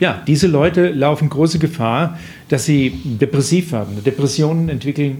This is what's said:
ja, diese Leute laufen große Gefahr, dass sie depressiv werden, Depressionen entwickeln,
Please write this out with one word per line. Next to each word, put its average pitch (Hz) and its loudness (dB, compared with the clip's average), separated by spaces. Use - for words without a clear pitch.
ja, 180 0
diese 151 2
Leute 175 4
laufen 147 2
große 160 0
Gefahr, 147 0
dass 135 0
sie 139 2
depressiv 143 0
werden, 104 -6
Depressionen 151 0
entwickeln, 139 -4